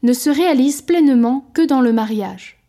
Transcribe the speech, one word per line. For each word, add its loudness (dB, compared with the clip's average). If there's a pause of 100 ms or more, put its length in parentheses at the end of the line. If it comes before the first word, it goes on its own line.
ne 2
se -4
réalise 0
pleinement 0
que -2
dans 0
le 2
mariage. -6